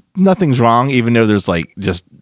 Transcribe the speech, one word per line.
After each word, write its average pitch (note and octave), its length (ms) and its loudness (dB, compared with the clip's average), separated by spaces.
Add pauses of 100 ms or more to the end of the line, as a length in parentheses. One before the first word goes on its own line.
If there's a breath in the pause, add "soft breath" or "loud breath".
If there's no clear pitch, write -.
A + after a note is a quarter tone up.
(160)
nothing's F#3 440 2
wrong, A#2 300 2
even A#2+ 220 0
though A2+ 140 2
there's, G#2 200 0
like, F2 320 -4
just F#2+ 260 -6 (180)